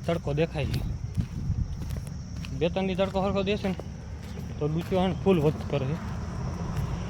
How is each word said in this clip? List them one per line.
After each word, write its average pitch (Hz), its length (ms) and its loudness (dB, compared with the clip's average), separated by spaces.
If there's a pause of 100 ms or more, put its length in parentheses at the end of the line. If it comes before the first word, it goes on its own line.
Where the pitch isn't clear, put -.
તડકો 165 220 0 (100)
દેખાય 156 340 2
છે. 123 80 2 (1800)
બે 147 100 2
ત્રણ 190 180 0
દી 185 120 0
તડકો 190 260 2
સરખો 202 160 2 (100)
દેશે 175 200 0
ને 175 60 -2 (800)
તો 147 100 -2
ડૂચો 160 340 0
હે 185 60 4
ને 180 160 2
ફૂલ 190 220 8
વધુ 151 260 2
કરે 139 180 2
છે. 160 80 0 (1120)